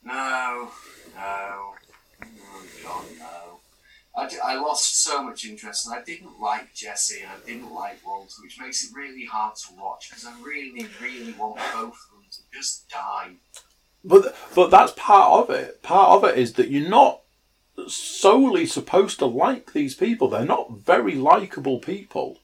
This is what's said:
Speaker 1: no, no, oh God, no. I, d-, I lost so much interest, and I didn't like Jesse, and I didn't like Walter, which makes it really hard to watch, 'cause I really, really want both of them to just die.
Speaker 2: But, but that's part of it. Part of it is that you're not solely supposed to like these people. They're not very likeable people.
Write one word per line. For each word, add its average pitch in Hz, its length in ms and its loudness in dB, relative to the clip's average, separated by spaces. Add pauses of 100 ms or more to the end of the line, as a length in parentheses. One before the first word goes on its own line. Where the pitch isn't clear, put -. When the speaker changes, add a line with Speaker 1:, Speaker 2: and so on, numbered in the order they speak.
Speaker 1:
no, 127 680 -8 (440)
no, 98 600 -12 (480)
oh - 400 -20 (200)
God, - 220 -12 (140)
no. - 400 -20 (580)
I, - 120 -8
d-, - 140 -14
I - 140 -4
lost - 460 -4
so - 200 -4
much - 220 -14
interest, 214 420 -12
and 233 100 -12
I - 60 -14
didn't - 380 -18
like - 320 -8
Jesse, - 480 -8
and - 100 -18
I - 160 -20
didn't 117 280 -18
like - 320 -12
Walter, - 360 -14
which - 160 -20
makes 131 260 -10
it 113 100 -20
really 131 320 -16
hard 110 300 -8
to - 180 -20
watch, - 360 -14
'cause 233 140 -20
I 240 160 -20
really, 262 460 -14 (160)
really 240 300 -14
want - 240 -10
both - 320 -8
of - 240 -20
them - 180 -20
to - 100 -20 (120)
just - 360 -12
die. - 440 -10 (680)
Speaker 2:
But, 190 340 6 (180)
but 175 160 6
that's 185 260 8
part - 360 6
of 233 220 4
it. - 280 -8
Part 180 280 6
of 196 200 6
it - 80 0
is 120 160 0
that - 160 2
you're 143 180 -2
not 240 320 4 (680)
solely 208 800 2
supposed - 520 -2
to 147 80 0
like 160 460 -2
these 143 220 -4
people. 220 340 -2
They're 110 160 -2
not - 280 -4
very 180 420 0
likeable 139 680 2
people. - 640 -10